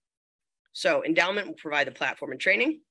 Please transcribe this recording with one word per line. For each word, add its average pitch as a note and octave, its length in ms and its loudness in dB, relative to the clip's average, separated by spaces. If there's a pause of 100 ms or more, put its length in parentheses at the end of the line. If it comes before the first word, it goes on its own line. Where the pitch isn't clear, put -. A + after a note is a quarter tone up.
(720)
So D3+ 320 0
endowment F3 440 2
will D#3+ 80 -12
provide C#3+ 320 -2
the B2+ 40 -10
platform C3 400 -6
and C3 80 -10
training. A#3+ 400 2 (120)